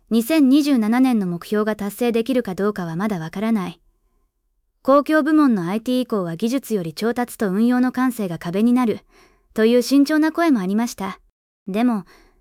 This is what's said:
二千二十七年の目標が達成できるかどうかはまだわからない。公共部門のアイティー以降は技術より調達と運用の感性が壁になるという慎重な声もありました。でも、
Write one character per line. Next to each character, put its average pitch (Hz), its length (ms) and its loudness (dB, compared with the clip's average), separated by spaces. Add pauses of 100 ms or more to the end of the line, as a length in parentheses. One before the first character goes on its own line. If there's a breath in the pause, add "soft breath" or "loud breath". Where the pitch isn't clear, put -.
二 226 140 2
千 302 240 4
二 285 160 6
十 277 140 2
七 226 240 2
年 254 180 2
の 190 80 -2
目 175 180 -6
標 214 200 -2
が 214 100 -2
達 202 220 -8
成 240 160 0
で 226 100 0
き 262 100 -4
る 247 80 2
か 190 140 -8
ど 196 140 -2
う 202 40 -4
か 180 120 -8
は 165 100 -8
ま 202 140 -4
だ 190 100 -4
わ 160 100 -10
か 190 120 -8
ら 220 100 -2
な 190 160 -2
い。 - 140 -14 (1000)
公 277 220 4
共 311 200 2
部 311 100 0
門 285 220 4
の 170 120 -2
ア 190 80 -2
イ 220 60 -4
テ 254 100 -6
ィ 254 80 0
ー 254 40 -2
以 - 20 -4
降 214 180 -4
は 165 140 -6
技 220 100 -4
術 254 260 -4
よ 190 100 -2
り 160 100 -8
調 226 200 -4
達 240 240 -6
と 202 140 -2
運 220 160 2
用 247 140 2
の 254 100 0
感 254 220 -2
性 202 160 -6
が 165 100 -8
壁 185 240 -2
に 240 80 2
な 247 140 2
る 202 160 -4 (520 soft breath)
と 220 120 2
い 233 100 4
う 247 60 4
慎 269 240 2
重 302 140 0
な 311 120 2
声 330 200 0
も 226 100 2
あ 180 40 -4
り 196 120 -2
ま 240 100 -2
し - 80 -12
た。 - 240 -10 (480)
で 202 160 -2
も、 226 220 0 (360 soft breath)